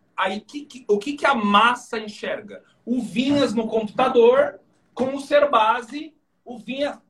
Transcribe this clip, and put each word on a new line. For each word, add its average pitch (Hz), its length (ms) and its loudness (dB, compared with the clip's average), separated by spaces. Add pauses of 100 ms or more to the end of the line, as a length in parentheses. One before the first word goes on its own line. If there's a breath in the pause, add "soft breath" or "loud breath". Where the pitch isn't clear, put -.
(200)
Aí, 202 220 -4
que, 294 240 -14
que, 254 200 -20
o 208 140 0
que 285 140 -6
que 302 120 -4
a 277 80 2
massa 226 640 0
enxerga? 185 640 -10 (240 soft breath)
O 240 160 -2
Vinhas 254 520 0
no 220 160 -2
computador, 240 880 2 (340)
com 262 220 -4
o 277 60 -8
Serbase, 285 920 0 (300)
o 240 140 -16
Vinhas, 269 420 -8 (100)